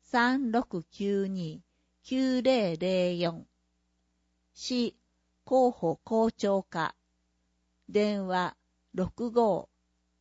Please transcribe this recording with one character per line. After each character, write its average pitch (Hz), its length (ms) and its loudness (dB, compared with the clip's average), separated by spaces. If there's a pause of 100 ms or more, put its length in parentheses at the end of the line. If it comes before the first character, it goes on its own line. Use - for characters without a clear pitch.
三 247 480 0
六 220 400 -2
九 196 360 -2
二 180 360 -6 (400)
九 254 400 0
零 220 340 2
零 180 420 0
四。 170 280 -4 (1040)
市 247 440 -4 (500)
広 247 320 2
報 160 280 -2
広 226 300 0
聴 196 260 0
課。 - 320 -6 (920)
電 208 380 0
話、 180 300 -2 (360)
六 185 380 -4
五 220 400 2 (500)